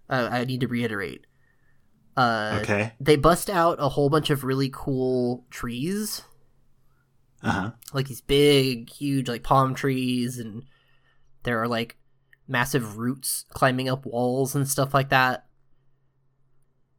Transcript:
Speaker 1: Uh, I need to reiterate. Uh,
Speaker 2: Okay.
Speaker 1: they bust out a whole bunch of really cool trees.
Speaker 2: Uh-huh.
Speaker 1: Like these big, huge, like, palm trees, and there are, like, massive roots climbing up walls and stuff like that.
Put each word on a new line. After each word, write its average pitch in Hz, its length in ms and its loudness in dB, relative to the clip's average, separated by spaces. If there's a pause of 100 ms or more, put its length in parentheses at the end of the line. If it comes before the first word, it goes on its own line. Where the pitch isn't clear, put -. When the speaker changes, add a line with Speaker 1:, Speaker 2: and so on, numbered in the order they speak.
Speaker 1:
Uh, 123 220 -2
I 120 140 -2
need 127 160 -4
to 123 80 0
reiterate. 110 580 -4 (880)
Uh, 110 460 2
Speaker 2:
Okay. 107 380 -2
Speaker 1:
they 151 160 6
bust 156 320 4
out 170 300 2
a 143 120 0
whole 143 200 2
bunch 151 200 2
of 135 140 0
really 135 280 0
cool 127 800 -2
trees. 165 720 -6 (1200)
Speaker 2:
Uh-huh. 101 280 -2 (220)
Speaker 1:
Like 139 160 -4
these 123 120 -14
big, 139 720 2
huge, 139 380 -4
like, 117 160 -8
palm 131 300 2
trees, 127 640 -2
and 113 260 -12 (800)
there 117 180 -2
are, 117 60 -2
like, 117 280 -4 (520)
massive 127 500 -2
roots 127 520 -6
climbing 131 380 0
up 131 160 -2
walls 123 500 0
and 143 140 0
stuff 135 240 0
like 139 180 2
that. 127 360 2 (1500)